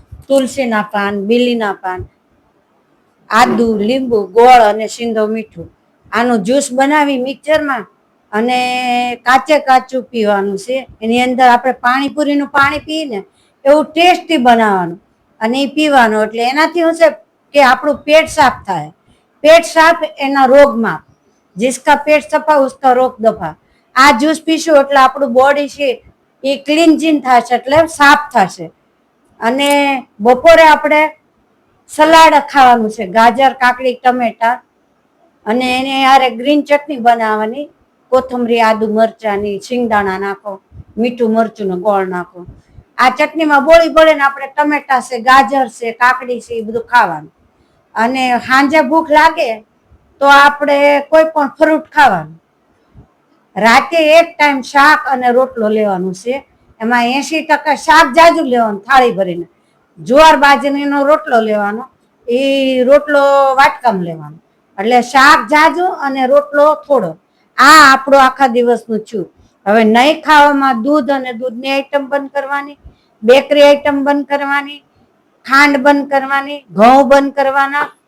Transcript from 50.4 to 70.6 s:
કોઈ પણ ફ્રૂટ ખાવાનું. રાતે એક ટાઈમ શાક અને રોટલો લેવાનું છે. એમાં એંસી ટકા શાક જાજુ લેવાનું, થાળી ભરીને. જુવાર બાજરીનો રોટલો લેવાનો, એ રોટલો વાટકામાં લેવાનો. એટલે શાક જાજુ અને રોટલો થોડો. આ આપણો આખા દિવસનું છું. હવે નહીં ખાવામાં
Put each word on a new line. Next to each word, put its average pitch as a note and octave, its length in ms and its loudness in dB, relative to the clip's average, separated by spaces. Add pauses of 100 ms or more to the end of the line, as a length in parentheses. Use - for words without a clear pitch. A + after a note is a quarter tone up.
કોઈ D#4+ 240 2
પણ D#4 240 -4
ફ્રૂટ D#4 340 -4
ખાવાનું. F3 600 -2 (1120)
રાતે D4+ 600 2
એક E4+ 200 2
ટાઈમ C#4+ 220 0
શાક D4 460 2
અને B3 240 -2
રોટલો B3 380 -2
લેવાનું G3 460 -4
છે. B3+ 340 -10 (320)
એમાં A#3+ 260 -2
એંસી C#4 360 -4
ટકા D4+ 320 -2
શાક D#4 380 0
જાજુ E4 320 4
લેવાનું, A#3 360 -2
થાળી B3+ 320 2
ભરીને. F3 340 -6 (520)
જુવાર C#4+ 380 4
બાજરીનો C#4 720 0
રોટલો D4+ 340 0
લેવાનો, G#3+ 480 -4 (400)
એ C4 540 -2
રોટલો C#4+ 380 2 (340)
વાટકામાં B3 480 0
લેવાનો. E3 340 -14 (420)
એટલે A#3+ 240 0
શાક C#4 440 2
જાજુ D4+ 380 0
અને C4+ 420 -4
રોટલો C#4+ 480 2
થોડો. A#3+ 420 -4 (420)
આ C#4+ 340 6
આપણો C4+ 260 2
આખા C4+ 280 2
દિવસનું A#3 540 -2
છું. G3+ 320 -12 (340)
હવે A3 180 2
નહીં C4 380 2
ખાવામાં C#4 600 2